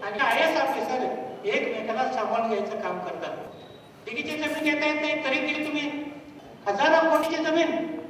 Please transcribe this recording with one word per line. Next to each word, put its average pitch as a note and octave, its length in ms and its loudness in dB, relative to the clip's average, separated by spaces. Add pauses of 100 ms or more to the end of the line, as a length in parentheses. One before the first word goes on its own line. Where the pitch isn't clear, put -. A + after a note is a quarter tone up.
आणि G#3 160 -4
आयएएस C#4 420 4
ऑफिसर B3+ 420 0 (420)
एकमेकाला A3+ 680 -2
सांभाळून A3+ 360 0
घ्यायचं G3+ 300 -2
काम - 200 -4
करतात. - 380 -6 (680)
दिघीची D4 320 -6
जमीन D4+ 380 0
देता D4+ 120 2
येत D4+ 140 2
नाही, D4+ 240 -2
तरी D4+ 220 0
दिली D4+ 180 -2
तुम्ही. D4 480 -4 (540)
हजारो G3+ 420 6
कोटीची D#4+ 340 4
जमीन D#4+ 540 2 (120)